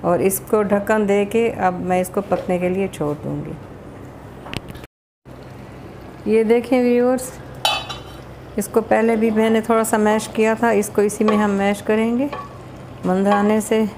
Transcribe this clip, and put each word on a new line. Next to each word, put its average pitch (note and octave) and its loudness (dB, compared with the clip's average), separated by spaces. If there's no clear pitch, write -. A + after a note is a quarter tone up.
और E3+ 2
इसको G3 0
ढक्कन G3+ 2
दे G3+ 4
के A3+ 2
अब F#3 0
मैं F3+ 0
इसको F#3 -2
पकने F#3 -2
के F3+ 0
लिए F#3+ 0
छोड़ D3+ -4
दूँगी। D3 -8
ये A3 6
देखें A#3+ 4
viewers, B3 2
इसको A3 0
पहले A3+ 2
भी A3 4
मैंने A3 4
थोड़ा A3+ 2
सा A3 0
mash G#3+ 2
किया A3 2
था, A#3 2
इसको G#3 2
इसी G#3 0
में G#3+ 4
हम G#3 2
mash G3+ 0
करेंगे A#3 0
मंदाने G3+ 4
से। A3 2